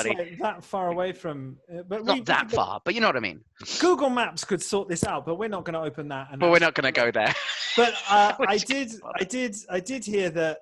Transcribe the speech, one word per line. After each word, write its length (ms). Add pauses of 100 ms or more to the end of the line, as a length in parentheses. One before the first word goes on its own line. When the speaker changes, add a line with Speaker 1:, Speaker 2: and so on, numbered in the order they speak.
Speaker 1:
anybody. 260
Speaker 2:
like, 100
that 220
far 280
away 220
from, 440 (180)
uh, 120
but 140
Speaker 1:
It's 80
Speaker 2:
we, 80
Speaker 1:
not 100
that 160
Speaker 2:
we 60
could 60
Speaker 1:
far, 300
but 80
you 80
know 60
what 100
I 40
mean. 200 (380)
Speaker 2:
Google 320
Maps 340
could 160
sort 280
this 160
out, 200
but 140
we're 100
not 160
gonna 160
open 280
that. 220
And 80
Speaker 1:
But 120
we're 80
Speaker 2:
that's 80
Speaker 1:
not 80
gonna 160
go 180
there. 240 (420)
Speaker 2:
But, 200 (120)
uh, 280
Speaker 1:
<laughs> 40
We're 80
Speaker 2:
I 100
Speaker 1:
just 100
Speaker 2:
did, 240 (100)
Speaker 1:
gonna 180
Speaker 2:
I 40
did, 320 (160)
I 80
did 260
hear 240
that, 320